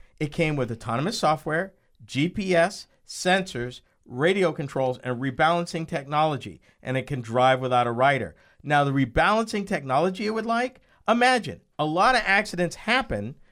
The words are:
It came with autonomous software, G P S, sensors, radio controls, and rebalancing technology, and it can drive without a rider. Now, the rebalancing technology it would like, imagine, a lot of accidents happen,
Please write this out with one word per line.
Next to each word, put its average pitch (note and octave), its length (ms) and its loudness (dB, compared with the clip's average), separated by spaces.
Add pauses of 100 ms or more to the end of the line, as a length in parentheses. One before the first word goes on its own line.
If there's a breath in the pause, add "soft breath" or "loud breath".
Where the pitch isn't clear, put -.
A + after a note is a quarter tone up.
(200)
It D3+ 120 -4
came D#3 240 0
with A#2+ 160 -2
autonomous B2 480 -4
software, D#3+ 540 -2 (320)
G C#3 240 -2
P F#3 260 -2
S, E3+ 320 0 (200)
sensors, F3+ 720 -2 (240)
radio E3+ 480 2
controls, C3 500 -2
and B2 180 -4
rebalancing D#3+ 640 0
technology, D3 720 -2 (220 soft breath)
and C3 160 -4
it B2+ 100 -2
can C3+ 140 -4
drive B2+ 380 4
without B2 280 2
a A#2+ 40 -2
rider. A#2+ 440 0 (280 soft breath)
Now, C#3+ 200 2
the C#3 80 2
rebalancing F#3+ 760 0
technology E3 580 -2
it G#3 60 -2
would A3 140 -6
like, A#3 360 -4 (260 soft breath)
imagine, A#3+ 540 2 (160)
a D3+ 80 0
lot F#3+ 300 4
of A3+ 100 2
accidents F#3+ 520 0
happen, C3+ 580 -4 (160)